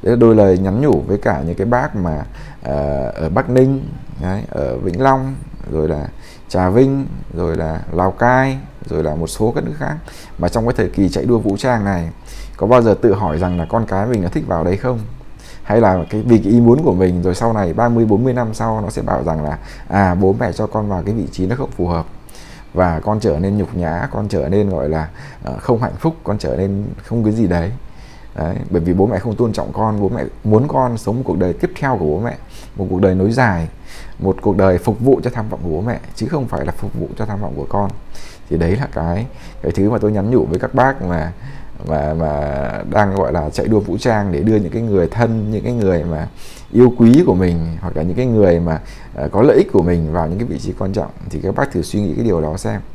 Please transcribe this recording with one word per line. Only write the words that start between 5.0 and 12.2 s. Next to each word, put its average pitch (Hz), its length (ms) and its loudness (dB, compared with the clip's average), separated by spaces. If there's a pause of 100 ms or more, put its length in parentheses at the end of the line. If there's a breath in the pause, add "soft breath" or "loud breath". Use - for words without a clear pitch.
Long, 135 320 2 (380)
rồi 78 160 0
là 73 200 -2 (420 loud breath)
Trà 92 200 2
Vinh, 135 360 4 (280)
rồi 82 220 -2
là 80 240 -4 (120)
Lào 90 180 2
Cai, 131 480 2 (280)
rồi 78 180 -2
là 76 100 -2
một 82 120 -4
số 107 280 -2
các - 100 -2
nước - 140 -6
khác. 143 180 -4 (420 loud breath)
Mà 87 100 0
trong 113 180 0
cái 123 100 2
thời 98 120 2
kỳ 95 200 2
chạy 90 160 -2
đua 123 140 2
vũ 98 180 -2
trang 117 280 0
này, 90 240 -2 (480 loud breath)